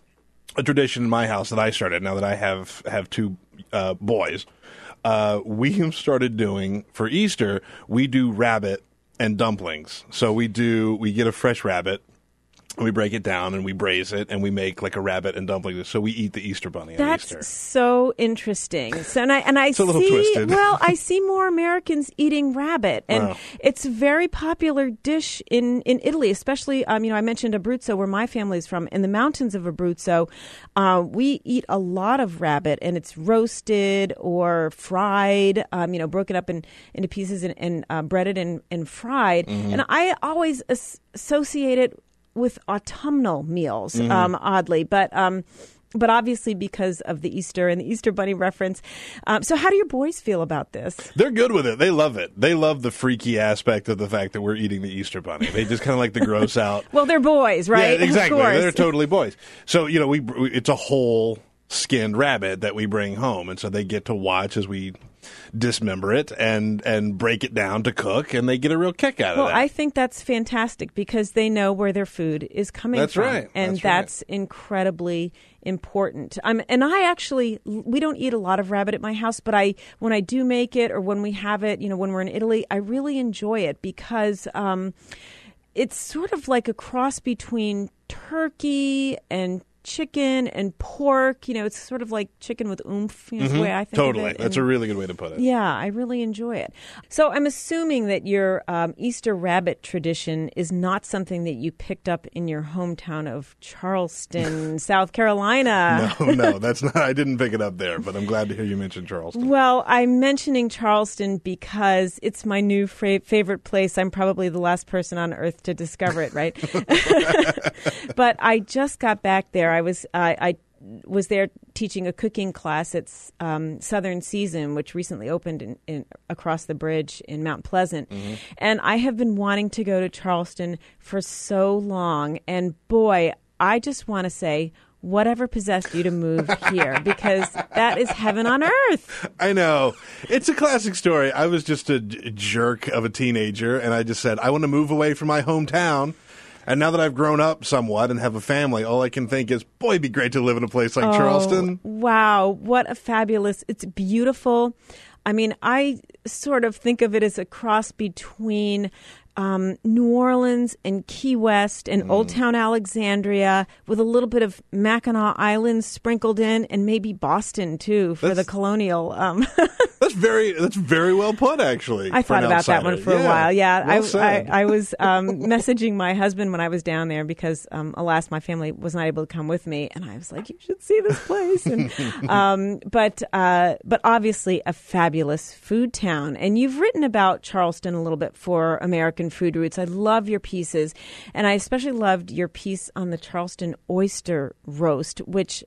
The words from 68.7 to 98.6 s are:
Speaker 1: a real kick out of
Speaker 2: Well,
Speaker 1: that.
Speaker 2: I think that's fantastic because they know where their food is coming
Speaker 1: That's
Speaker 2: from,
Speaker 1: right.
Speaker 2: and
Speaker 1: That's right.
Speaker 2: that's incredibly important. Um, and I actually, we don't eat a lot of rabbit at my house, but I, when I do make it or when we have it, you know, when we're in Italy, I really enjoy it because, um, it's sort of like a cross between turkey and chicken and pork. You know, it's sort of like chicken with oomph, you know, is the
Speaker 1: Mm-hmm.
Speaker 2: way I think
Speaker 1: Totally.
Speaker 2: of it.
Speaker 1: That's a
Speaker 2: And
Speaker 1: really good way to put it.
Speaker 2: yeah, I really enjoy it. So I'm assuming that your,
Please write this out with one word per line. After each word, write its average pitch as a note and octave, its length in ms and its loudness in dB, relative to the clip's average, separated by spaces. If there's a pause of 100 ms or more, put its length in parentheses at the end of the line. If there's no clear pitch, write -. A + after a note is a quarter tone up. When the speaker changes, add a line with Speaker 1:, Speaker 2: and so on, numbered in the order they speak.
Speaker 1:
a E3 60 2
real F3 160 0
kick C4+ 260 -2
out F#2+ 140 0
of E2+ 60 0
Speaker 2:
Well, C4+ 80 2
Speaker 1:
that. E3+ 80 2
Speaker 2:
I C4 120 4
think D4+ 260 -4
that's B3+ 300 -2
fantastic A#3 720 -4
because G#3 360 -2
they A3 180 2
know G3+ 240 2
where G3 180 0
their G3 140 -2
food D#3 440 -4
is - 220 -4
coming A#3+ 300 -2
Speaker 1:
That's - 120 0
Speaker 2:
from, G3+ 120 2
Speaker 1:
right. A#3+ 280 -2
Speaker 2:
and F#3+ 200 -2
Speaker 1:
That's F3+ 100 -4
right. G3 160 2
Speaker 2:
that's - 240 -6
incredibly F3+ 1120 -4 (280)
important. - 800 -6
Um, A3+ 260 0
and B3+ 140 4
I F4+ 200 2
actually, C4 640 -2
we A3+ 340 -4
don't D#4 180 0
eat B3+ 160 -2
a A#3 40 0
lot F#3+ 220 0
of G3 120 -4
rabbit G3+ 240 0
at - 60 -6
my A3 120 -4
house, A3+ 260 -4
but A3 160 -2
I, G3+ 200 4 (240)
when A3+ 140 0
I G#3 80 2
do B3+ 220 -2
make B3 320 0
it A#3 160 2
or - 100 -2
when G3+ 200 -2
we G#3 120 -4
have G3+ 300 -4
it, G#3 180 -2
you G3+ 80 -4
know, F#3+ 80 -2
when F#3+ 140 -2
we're F#3 100 -2
in F#3 80 -4
Italy, A3 420 0
I G3+ 60 0
really C4+ 420 -2
enjoy A3 420 -2
it D#3 200 -4
because, G#3 720 -4
um, F#3+ 400 -2 (840)
it's A#3+ 200 -2
sort - 380 -8
of D4+ 140 -6
like B3 200 0
a A3+ 60 -4
cross B3+ 460 -4
between G#3+ 680 -4 (180)
turkey C#4 1080 -4 (120)
and F#3 320 -4 (220)
chicken C4+ 640 -2
and G3 280 -6
pork. C4 720 0
You B3+ 80 -4
know, G#3+ 100 -4
it's G#3+ 140 -8
sort B3+ 220 -10
of A3 100 -10
like G#3 180 -4 (120)
chicken A3+ 280 -6
with F#3+ 160 -8
oomph, G#3 460 -6
you A3+ 80 -6
know, C4+ 60 0
is C4 60 0
the C#4 60 0
Speaker 1:
Mm-hmm. - 60 2
Speaker 2:
way F#3+ 100 0
I G3 120 -4
think - 100 -12
Speaker 1:
Totally. B2+ 300 2
Speaker 2:
of G#2 60 -2
it. - 60 -10
Speaker 1:
That's A2+ 200 -2
a - 20 4
Speaker 2:
And C3 100 2
Speaker 1:
really A#2+ 180 2
good G#2 100 -2
way F#2+ 100 -4
to F2+ 80 -8
put E2 160 -10
it. D#2+ 80 -6
Speaker 2:
yeah, A#3+ 360 2
I C3 120 -4
really A#3+ 340 -4
enjoy A3+ 360 -6
it. - 160 -8 (340)
So D4+ 240 2
I'm C#4+ 160 0
assuming D4+ 600 -2
that F#3+ 200 -2
your, G3 400 0